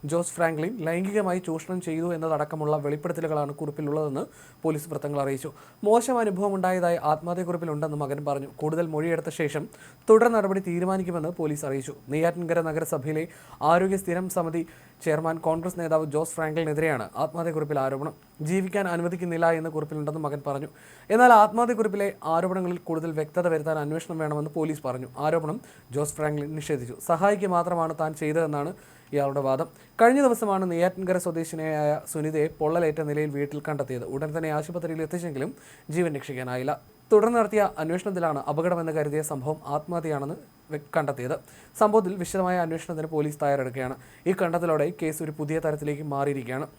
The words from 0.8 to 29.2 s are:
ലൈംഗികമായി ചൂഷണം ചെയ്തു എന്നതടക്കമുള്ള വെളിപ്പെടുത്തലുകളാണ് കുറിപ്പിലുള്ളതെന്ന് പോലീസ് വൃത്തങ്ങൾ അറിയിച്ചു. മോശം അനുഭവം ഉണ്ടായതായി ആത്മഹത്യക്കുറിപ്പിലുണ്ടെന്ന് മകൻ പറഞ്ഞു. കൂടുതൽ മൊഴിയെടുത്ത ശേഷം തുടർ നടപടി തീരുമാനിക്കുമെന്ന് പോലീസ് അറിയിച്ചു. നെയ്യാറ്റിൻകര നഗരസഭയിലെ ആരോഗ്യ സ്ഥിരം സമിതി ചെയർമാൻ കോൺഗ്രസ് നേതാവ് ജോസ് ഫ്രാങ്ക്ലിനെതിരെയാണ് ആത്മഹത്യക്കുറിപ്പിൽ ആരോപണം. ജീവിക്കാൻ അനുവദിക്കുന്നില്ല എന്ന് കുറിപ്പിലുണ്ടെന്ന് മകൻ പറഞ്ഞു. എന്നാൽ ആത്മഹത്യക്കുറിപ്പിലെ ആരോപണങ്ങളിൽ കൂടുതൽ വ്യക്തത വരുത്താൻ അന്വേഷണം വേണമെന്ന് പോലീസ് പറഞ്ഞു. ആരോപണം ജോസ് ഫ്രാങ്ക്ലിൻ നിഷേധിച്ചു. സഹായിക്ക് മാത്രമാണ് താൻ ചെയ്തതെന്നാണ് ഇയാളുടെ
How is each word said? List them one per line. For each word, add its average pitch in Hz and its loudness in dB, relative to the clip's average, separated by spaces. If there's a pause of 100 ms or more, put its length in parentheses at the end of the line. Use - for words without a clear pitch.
ലൈംഗികമായി 185 0
ചൂഷണം 175 -4
ചെയ്തു 165 -2
എന്നതടക്കമുള്ള 151 0
വെളിപ്പെടുത്തലുകളാണ് 151 -2
കുറിപ്പിലുള്ളതെന്ന് 151 -4 (400)
പോലീസ് 156 -2
വൃത്തങ്ങൾ 143 -4
അറിയിച്ചു. 139 -4 (340)
മോശം 240 4
അനുഭവം 202 0
ഉണ്ടായതായി 180 2 (120)
ആത്മഹത്യക്കുറിപ്പിലുണ്ടെന്ന് 165 -2
മകൻ 143 -4
പറഞ്ഞു. 139 -4
കൂടുതൽ 160 0
മൊഴിയെടുത്ത 165 -2 (100)
ശേഷം 151 -2 (440)
തുടർ 220 10
നടപടി 196 2
തീരുമാനിക്കുമെന്ന് 175 0 (100)
പോലീസ് 151 -2
അറിയിച്ചു. 135 -4 (180)
നെയ്യാറ്റിൻകര 170 2
നഗരസഭയിലെ 156 -2 (380)
ആരോഗ്യ 190 6
സ്ഥിരം 180 -2 (100)
സമിതി 165 -2 (420)
ചെയർമാൻ 160 0 (100)
കോൺഗ്രസ് 165 0
നേതാവ് 160 2 (100)
ജോസ് 160 0
ഫ്രാങ്ക്ലിനെതിരെയാണ് 156 0 (160)
ആത്മഹത്യക്കുറിപ്പിൽ 156 -2
ആരോപണം. 139 -4 (340)
ജീവിക്കാൻ 190 0 (100)
അനുവദിക്കുന്നില്ല 170 0 (120)
എന്ന് 160 -4
കുറിപ്പിലുണ്ടെന്ന് 151 -4
മകൻ 143 -4
പറഞ്ഞു. 139 -4 (400)
എന്നാൽ 247 10 (100)
ആത്മഹത്യക്കുറിപ്പിലെ 214 2 (260)
ആരോപണങ്ങളിൽ 180 0
കൂടുതൽ 160 -2
വ്യക്തത 175 0
വരുത്താൻ 156 0
അന്വേഷണം 160 -4
വേണമെന്ന് 151 -2
പോലീസ് 156 -2
പറഞ്ഞു. 127 -6 (160)
ആരോപണം 160 0 (340)
ജോസ് 147 -2
ഫ്രാങ്ക്ലിൻ 151 -2
നിഷേധിച്ചു. 127 -4 (120)
സഹായിക്ക് 190 4
മാത്രമാണ് 170 0
താൻ 156 0 (100)
ചെയ്തതെന്നാണ് 156 0 (420)
ഇയാളുടെ 139 2